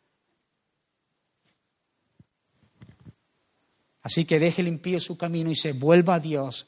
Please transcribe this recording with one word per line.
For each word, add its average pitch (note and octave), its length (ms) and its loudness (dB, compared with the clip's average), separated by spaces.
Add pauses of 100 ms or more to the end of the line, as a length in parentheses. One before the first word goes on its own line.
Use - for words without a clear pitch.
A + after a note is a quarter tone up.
(4000)
Así - 220 0
que D#3 140 2
deje E3+ 240 0
el F3+ 60 -2
impío E3+ 300 -4
su E3 180 -10
camino E3+ 340 -4
y D#3 40 -2
se D3+ 180 -4
vuelva E3 420 4
a E3+ 60 2
Dios, C#3+ 480 -6